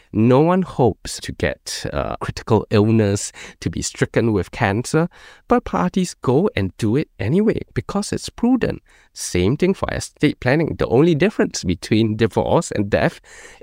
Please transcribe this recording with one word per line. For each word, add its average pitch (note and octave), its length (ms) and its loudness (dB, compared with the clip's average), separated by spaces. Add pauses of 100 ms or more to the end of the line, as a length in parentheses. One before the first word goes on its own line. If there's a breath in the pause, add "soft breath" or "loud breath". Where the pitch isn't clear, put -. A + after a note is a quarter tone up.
(120)
No B2 280 6
one F3+ 220 2
hopes - 580 -2
to - 120 -10
get, - 600 -6
uh, - 240 -4
critical - 540 -2
illness, G#2+ 600 2 (300 loud breath)
to - 80 -6
be F2 140 -6
stricken A#2 500 0
with F#2+ 200 -2
cancer, B2 560 0 (400 loud breath)
but B3 160 2
parties F3+ 580 -2
go D3 340 2
and F#2+ 220 -2
do A2 180 0
it D3+ 120 -4 (100)
anyway F3+ 420 0 (140)
because - 380 -6
it's - 180 -6
prudent. - 520 -2 (300 soft breath)
Same F#2 440 0
thing F#3 180 2
for - 160 -6
estate - 500 -4
planning. C#3 360 0
The - 120 -2
only D#3+ 260 4
difference F#3 480 0
between G#2+ 540 0
divorce A#2 540 0
and G2+ 180 -2
death A2 320 0 (420 loud breath)